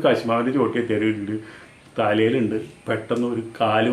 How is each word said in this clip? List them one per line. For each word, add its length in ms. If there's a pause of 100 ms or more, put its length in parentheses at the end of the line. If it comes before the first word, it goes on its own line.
കശുമാവിൻ്റെ 520
ചോട്ടിൽ 240
എത്തിയവരുണ്ട്, 540 (640)
തലയിലുണ്ട് 580 (300)
പെട്ടെന്ന് 460
ഒരു 100 (160)
കാല് 340